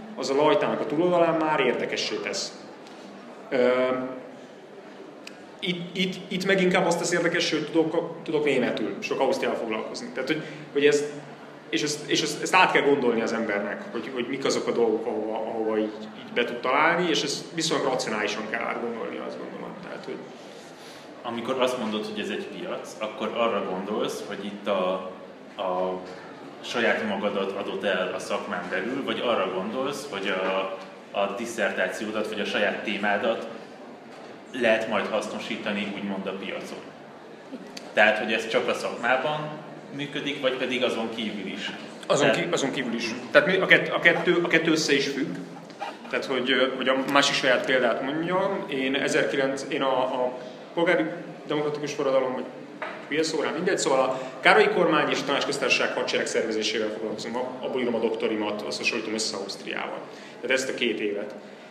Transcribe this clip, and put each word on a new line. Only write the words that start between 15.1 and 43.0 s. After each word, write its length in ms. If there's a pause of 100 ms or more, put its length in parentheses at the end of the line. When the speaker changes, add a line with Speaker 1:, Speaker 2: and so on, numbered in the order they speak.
Speaker 1:
ahova 420
így, 160 (320)
így 80
be 100
tud 160
találni, 500
és 140
ezt 200 (100)
viszonylag 340
racionálisan 640
kell 120
átgondolni, 680
azt 120
gondolom. 340 (100)
Tehát, 220
hogy 120 (1080)
Speaker 2:
Amikor 360
azt 160
mondod, 280
hogy 140
ez 100
egy 180
piac, 520
akkor 380
arra 320
gondolsz, 580
hogy 180
itt 220
a, 440 (460)
a 420 (600)
saját 460
magadat 440
adod 320
el 320
a 40
szakmán 500
belül, 360
vagy 200
arra 280
gondolsz, 580
hogy 160
a 500 (380)
a 220
disszertációdat, 920
vagy 120
a 60
saját 380
témádat 640 (1120)
lehet 280
majd 160
hasznosítani, 880
úgymond 320
a 40
piacon. 480 (1120)
Tehát, 240
hogy 140
ez 160
csak 200
a 60
szakmában 760 (460)
működik, 460
vagy 160
pedig 260
azon 320
kívül 360
is? 200 (360)
Speaker 1:
Azon 240
Speaker 2:
Tehát 120
Speaker 1:
ki-, 80
azon 200
kívül 220
is. 140